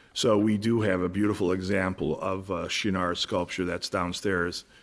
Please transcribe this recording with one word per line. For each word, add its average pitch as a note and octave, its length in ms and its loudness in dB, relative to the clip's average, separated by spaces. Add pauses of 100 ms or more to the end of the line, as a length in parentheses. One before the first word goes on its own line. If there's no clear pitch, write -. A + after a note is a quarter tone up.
(120)
So A2+ 240 4
we G#2+ 220 4
do A2+ 240 2
have F#2+ 180 2
a F#2 80 0
beautiful G2+ 440 2
example F#2 680 0
of, F#2+ 300 -4
uh, E2+ 180 -4
Chinard's F2+ 520 0
sculpture F2+ 440 -2
that's F2 240 -4
downstairs, F2 760 -2 (180)